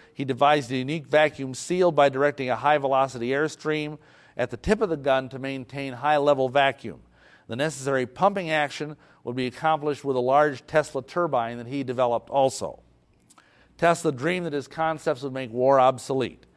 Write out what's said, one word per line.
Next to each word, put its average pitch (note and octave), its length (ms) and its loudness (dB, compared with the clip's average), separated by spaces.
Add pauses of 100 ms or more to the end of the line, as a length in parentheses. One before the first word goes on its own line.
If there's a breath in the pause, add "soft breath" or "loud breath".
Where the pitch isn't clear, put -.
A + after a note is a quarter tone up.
(140)
He C#3 100 -8
devised C3+ 480 2
a C3+ 60 -2
unique C3+ 300 -6
vacuum C#3 480 2
seal F3+ 360 2
by C#3+ 180 6
directing C#3 400 0
a A#2+ 60 0
high-velocity C3 760 0
airstream D3+ 680 -4 (400 soft breath)
at B2 140 -2
the A#2 60 -8
tip G#3+ 240 0
of G3+ 80 0
the D#3+ 80 -2
gun C3 320 0
to C3 100 -14
maintain C3+ 540 -10
high-level C#3+ 560 2
vacuum. B2+ 500 0 (480 soft breath)
The A2 80 -8
necessary C3 500 -2
pumping F3+ 460 -2
action D3+ 440 -2 (280 soft breath)
would B2 120 -8
be B2+ 120 -2
accomplished D3 580 -2
with C3+ 100 -2
a B2+ 60 0
large C3+ 460 2
Tesla C#3+ 360 -2
turbine B2+ 540 -4
that A#2+ 100 -14
he C#3 160 -6
developed A#2+ 460 -2
also. C3 500 0 (1000 soft breath)
Tesla E3 340 2
dreamed E3+ 340 -4
that D#3 80 -6
his C#3+ 140 -6
concepts D#3+ 560 -4
would C3+ 100 -8
make C3 180 -8
war C3 280 6
obsolete. C3 680 0 (120)